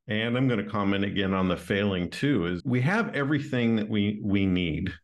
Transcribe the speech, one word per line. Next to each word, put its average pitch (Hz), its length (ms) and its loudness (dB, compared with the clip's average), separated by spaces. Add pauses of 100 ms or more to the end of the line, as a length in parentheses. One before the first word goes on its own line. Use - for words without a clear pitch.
And 113 280 0
I'm 131 100 2
gonna 104 220 0
comment 98 360 2
again 95 300 0
on 95 140 2
the 87 80 2
failing 98 540 0
too, 131 360 0
is 87 180 -2
we 123 180 0
have 196 320 0
everything 135 640 0
that 107 120 -2
we, 104 340 0
we 98 240 2
need. 90 460 0 (120)